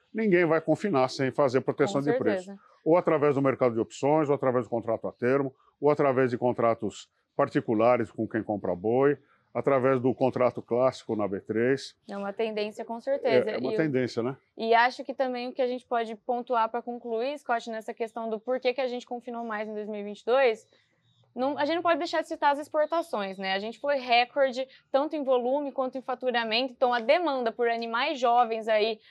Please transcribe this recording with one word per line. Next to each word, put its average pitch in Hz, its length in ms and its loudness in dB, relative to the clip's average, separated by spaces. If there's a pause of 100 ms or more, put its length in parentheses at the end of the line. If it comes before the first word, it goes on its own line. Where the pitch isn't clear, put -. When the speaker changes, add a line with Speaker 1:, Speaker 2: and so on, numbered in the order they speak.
(140)
Speaker 1:
ninguém 190 320 4
vai 160 160 2
confinar 139 480 2
sem 131 220 -2
fazer 131 280 2
proteção 143 420 0
Speaker 2:
Com 143 80 -2
Speaker 1:
de 240 80 2
preço. 196 280 0
Speaker 2:
certeza. 196 280 -20 (100)
Speaker 1:
Ou 160 140 6
através 147 380 4
do 139 60 0
mercado 127 320 2
de 113 60 -2
opções, 143 500 2
ou 143 60 2
através 127 300 0
do - 40 -14
contrato 107 380 -4
a 90 40 -8
termo, 135 420 0 (260)
ou 143 100 4
através 135 420 4
de 120 60 -2
contratos 113 720 0 (260)
particulares 120 760 2
com 110 160 -6
quem 107 160 -4
compra 95 320 -4
boi, 127 420 2 (360)
através 131 480 2
do 127 140 0
contrato 123 480 0
clássico 123 520 0
na 104 120 0
B 95 120 -4
três. 120 560 -2 (140)
Speaker 2:
É 202 80 -10
uma 202 160 -8
tendência, 214 500 -6
com 233 160 -12
certeza. 254 520 0
Speaker 1:
É, - 20 -4
é - 60 -4
uma 254 120 -4
Speaker 2:
E - 40 -4
eu - 20 -2
Speaker 1:
tendência, 127 460 -2
né? 135 120 -4 (220)
Speaker 2:
e 226 160 0
acho 247 300 2
que 262 100 -10
também 254 360 -4
o 247 40 -10
que - 80 -4
a 247 60 0
gente 247 180 -6
pode 226 300 -4
pontuar 240 540 -2
pra 240 120 -6
concluir, 240 560 -6
Scott, 233 320 -4
nessa 220 240 -8
questão 226 360 -8
do 220 100 -4
porquê 254 340 -2
que 269 80 -6
a 262 60 -2
gente 240 180 -8
confinou 240 400 -10
mais 214 240 -6
em 214 60 -10
dois 208 120 -8
mil 208 140 -8
e - 20 -8
vinte 208 180 -12
e - 40 -18
dois, 233 420 2 (680)
não, 262 220 -2
a 294 80 -2
gente 320 100 0
não 339 80 -4
pode 330 160 2
deixar 330 220 -2
de 320 60 -6
citar 311 240 0
as 285 80 0
exportações, 302 800 -2
né? 190 160 -2
A 196 60 0
gente 214 200 -10
foi 285 180 0
recorde, 247 680 0 (240)
tanto 294 240 0
em 294 80 -2
volume 262 480 0
quanto 262 280 -6
em - 20 -12
faturamento. 240 720 -2
Então, 247 180 2
a 240 80 0
demanda 262 520 2
por 233 180 0
animais 233 500 -2
jovens 233 480 2
aí 220 320 2 (120)